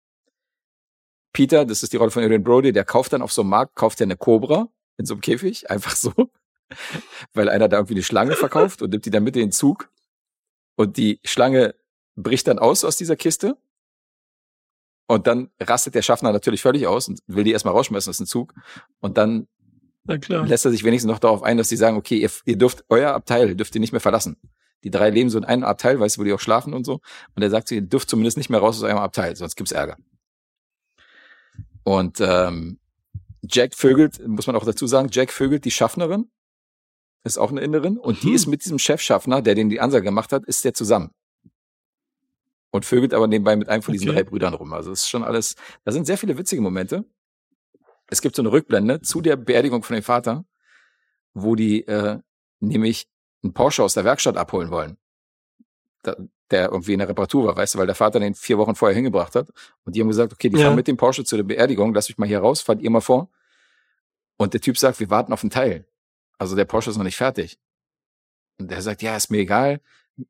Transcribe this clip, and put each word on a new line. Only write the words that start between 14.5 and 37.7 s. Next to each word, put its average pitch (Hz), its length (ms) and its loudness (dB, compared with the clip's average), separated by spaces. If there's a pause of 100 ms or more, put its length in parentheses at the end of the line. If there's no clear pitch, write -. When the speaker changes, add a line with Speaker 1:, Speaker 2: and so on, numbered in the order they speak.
Speaker 1:
Und 110 180 2
dann 123 240 2 (100)
rastet 120 360 0
der 110 80 2
Schaffner 117 280 2
natürlich 104 300 0
völlig 135 240 2
aus 101 220 0
und 98 180 -10
will 104 180 -2
die 110 80 4
erstmal 104 220 0
rausschmeißen 101 380 0
aus - 60 -10
dem 95 100 -8
Zug. - 260 -6 (460)
Und 98 180 -4
dann 110 300 2 (560)
Speaker 2:
Na 151 160 -6
klar. 165 260 -4
Speaker 1:
lässt 117 200 2
er 127 60 4
sich 107 120 0
wenigstens 117 260 2
noch 110 80 -2
darauf 110 240 4
ein, 117 160 2
dass 110 120 0
die 113 80 -2
sagen, 110 200 4
„Okay, 107 200 -2
ihr, 107 120 0 (160)
ihr 117 120 0
dürft, 123 320 2
euer 135 240 4
Abteil 117 420 2
dürft 104 180 -6
ihr 113 80 -2
nicht 113 100 -2
mehr 113 100 -2
verlassen.“ 104 360 0 (460)
Die 98 80 -8
drei 98 180 4
leben 117 220 4
so 110 80 -2
in 101 60 -4
einem 123 180 -2
Abteil, 123 360 0
weißt 104 180 0
du, 104 40 -8
wo 104 40 -4
die 101 80 0
auch 95 60 -2
schlafen 120 340 0
und 127 120 -6
so. 139 160 -6 (340)
Und 98 60 -4
er 104 80 2
sagt 113 200 -2
so, 123 60 -4
„Ihr 104 60 -2
dürft 113 280 -2
zumindest 113 280 0
nicht 135 140 -8
mehr 110 80 2
raus 110 180 2
aus 107 60 -6
eurem 104 160 0
Abteil, 95 360 -4
sonst 85 200 -12
gibt's - 160 -8
Ärger.“ - 260 -6 (1900)
Und, 95 380 0
ähm, 90 580 0 (640)
Jack 127 320 0
vögelt, 143 540 4
muss 110 180 -4
man 127 100 -2
auch 107 100 0
dazu 113 200 -2
sagen, 131 260 2
Jack 131 200 0
vögelt 135 340 -2
die 120 60 -2
Schaffnerin, 175 580 -2 (960)
ist 113 160 -4
auch 107 100 2
eine 139 120 -4
Inderin, 156 360 0